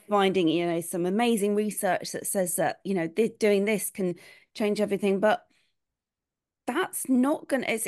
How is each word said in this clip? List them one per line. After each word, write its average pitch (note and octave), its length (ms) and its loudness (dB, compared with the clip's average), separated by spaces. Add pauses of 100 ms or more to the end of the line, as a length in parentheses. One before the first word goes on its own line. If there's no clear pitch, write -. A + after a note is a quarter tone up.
finding, F#3+ 400 4
you E3+ 180 2
know, E3+ 140 -2
some E3+ 240 -4
amazing G#3 500 2
research G3+ 580 -2
that - 140 -8
says F#3 300 -2
that, D3+ 280 -2
you F#3+ 100 -2
know, E3 140 0
thi-, A3 300 0
doing G3+ 280 4
this G#3 240 -2
can F3+ 240 -2 (400)
change G#3 260 0
everything. G3 400 0
But G#3+ 260 2 (1200)
that's D#4 420 -4
not C4 400 2
gonna, C4 200 -2
it's A3+ 200 -2